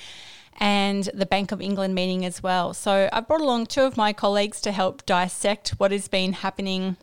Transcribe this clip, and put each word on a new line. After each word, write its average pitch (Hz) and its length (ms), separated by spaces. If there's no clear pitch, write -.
and 202 540
the 196 140
Bank 196 260
of 196 80
England 190 340
meeting 185 300
as 180 180
well. 185 300
So 196 400
I've 226 160
brought 320 140
along 240 240
two - 160
of 262 160
my 214 160
colleagues 208 480
to 208 100
help 185 320
dissect 185 680
what - 200
has 196 180
been 190 260
happening 190 680